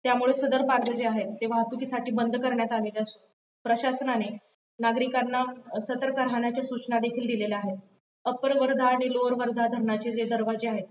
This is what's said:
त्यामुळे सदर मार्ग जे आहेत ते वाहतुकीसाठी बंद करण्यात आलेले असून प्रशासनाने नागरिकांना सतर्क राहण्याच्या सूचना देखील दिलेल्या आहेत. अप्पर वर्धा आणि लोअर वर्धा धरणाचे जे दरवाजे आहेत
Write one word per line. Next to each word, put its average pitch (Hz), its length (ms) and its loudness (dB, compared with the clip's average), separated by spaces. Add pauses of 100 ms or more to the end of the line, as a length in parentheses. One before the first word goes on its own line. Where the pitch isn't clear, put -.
त्यामुळे 247 280 4
सदर 262 320 2
मार्ग 240 260 2
जे 233 160 0
आहेत 220 340 -2
ते 226 40 0
वाहतुकीसाठी 233 680 -2
बंद 233 240 0
करण्यात 240 380 0
आलेले 214 280 -2
असून - 220 -6 (420)
प्रशासनाने 247 720 0 (420)
नागरिकांना 254 640 2 (360)
सतर्क 262 400 -2
राहण्याच्या 240 440 0
सूचना 233 360 -2
देखील 240 280 -2
दिलेल्या 208 300 0
आहेत. 196 200 -4 (480)
अप्पर 269 340 2
वर्धा 254 260 2
आणि 254 280 2
लोअर 247 200 2
वर्धा 233 340 0
धरणाचे 226 440 0
जे 226 120 -2
दरवाजे 226 460 -2
आहेत 208 220 -4